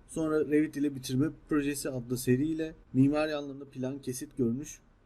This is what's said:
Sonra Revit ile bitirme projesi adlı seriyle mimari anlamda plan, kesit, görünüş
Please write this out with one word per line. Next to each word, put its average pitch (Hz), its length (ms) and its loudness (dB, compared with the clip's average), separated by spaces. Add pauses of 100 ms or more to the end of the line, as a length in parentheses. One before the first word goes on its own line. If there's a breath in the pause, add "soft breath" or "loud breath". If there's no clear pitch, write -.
Sonra 156 320 0 (100)
Revit 151 260 2
ile 143 180 0
bitirme 131 360 0 (180)
projesi 143 420 0
adlı 123 280 -4
seriyle 156 560 0 (180)
mimari 151 420 4
anlamda 143 300 -8
plan, 135 340 -6
kesit, 131 380 -8
görünüş 127 440 -2 (260)